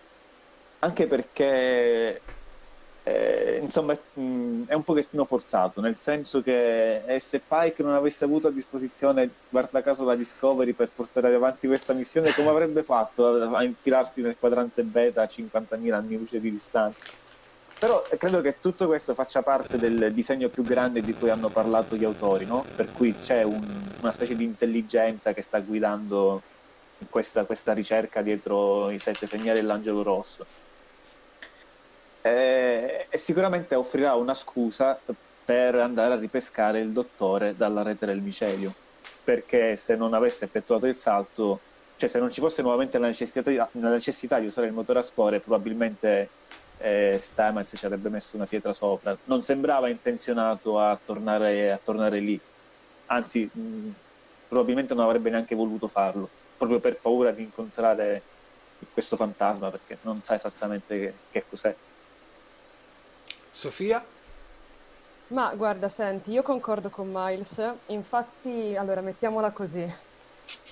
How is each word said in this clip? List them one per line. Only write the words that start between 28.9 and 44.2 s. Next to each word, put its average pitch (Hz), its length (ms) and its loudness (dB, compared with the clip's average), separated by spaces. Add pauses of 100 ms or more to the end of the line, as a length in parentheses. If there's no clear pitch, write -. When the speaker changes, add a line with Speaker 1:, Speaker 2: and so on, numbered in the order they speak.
Speaker 1:
i 104 100 -6
sette 104 260 -4
segnali 110 320 0
e 107 40 2
l'angelo 107 420 -2
rosso. 98 400 -2 (1800)
Eh, 127 880 2
e - 80 -4
sicuramente 175 600 0
offrirà 135 380 2
una 123 200 2
scusa 131 640 0 (460)
per 123 320 4
andare 120 380 2
a - 40 0
ripescare 110 600 0
il 110 100 -2
dottore 104 680 0
dalla 104 260 0
rete 107 240 -4
del 101 140 -2
micelio, 98 540 -4 (480)
perché 117 540 2
se - 180 0
non 113 200 0
avesse 117 300 2
effettuato 110 420 0
il 127 100 0
salto, 101 640 0 (360)
cioè 123 120 -2
se 123 100 0
non 123 120 0
ci 127 100 -8
fosse 156 220 0
nuovamente 127 360 2
la 120 80 2
necessità 120 440 -2
di, 135 60 2
la 113 120 0 (220)
necessità 120 500 0